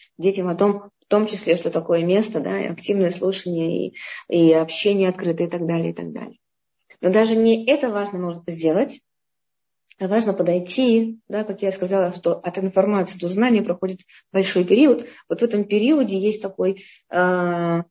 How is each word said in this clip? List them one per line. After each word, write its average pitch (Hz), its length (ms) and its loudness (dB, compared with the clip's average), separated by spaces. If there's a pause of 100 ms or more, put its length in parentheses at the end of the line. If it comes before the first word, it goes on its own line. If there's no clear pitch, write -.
(180)
детям 185 300 0
о 175 80 -2
том, 202 340 0 (100)
в - 80 -20
том 214 200 2
числе, 180 300 0
что 175 120 -4
такое 170 340 0
место, 190 360 0
да, 190 200 -4
и - 80 -6
активное 180 440 -2
слушание, 180 800 -4
и, - 60 -20 (340)
и 165 240 6
общение 185 560 2
открытое, 175 380 -2
и - 20 -4
так 170 180 -4
далее, 165 240 -2
и - 20 -6
так 170 180 -10
далее. - 280 -14 (600)
Но 185 100 2
даже 220 240 4
не 226 300 4
это 269 260 0
важно 202 260 -6
нужно 175 300 -8
сделать, 165 540 -2 (960)
а 185 120 -4
важно 214 240 0
подойти, 226 840 0 (100)
да, 208 160 -6
как 202 160 -10
я 196 100 -2
сказала, 185 420 -2
что 170 200 -2
от 175 240 -8
информации 190 600 0
до 175 120 -6
знания 214 320 2
проходит 185 400 -6 (320)
большой 190 320 2
период. 240 400 6 (240)
Вот 175 100 -4
в 240 40 0
этом 208 200 0
периоде 208 540 2
есть 208 240 -2
такой, 190 420 -4 (260)
а, 175 800 0